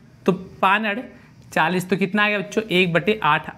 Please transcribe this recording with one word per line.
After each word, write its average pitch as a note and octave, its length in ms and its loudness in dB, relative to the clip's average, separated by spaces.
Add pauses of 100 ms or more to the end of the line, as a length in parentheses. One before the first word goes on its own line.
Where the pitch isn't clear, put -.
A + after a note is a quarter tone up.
(260)
तो G3 60 2
पाँच F#3+ 540 0
अड़ G#3 140 -4 (540)
चालीस, F3+ 360 0
तो F#3+ 80 0
कितना G3 280 0
आ G#3 40 2
गया G#3 100 -2
बच्चों, G#3+ 240 -4
एक F3+ 300 2
बटे G#3 300 2
आठ D#3 340 0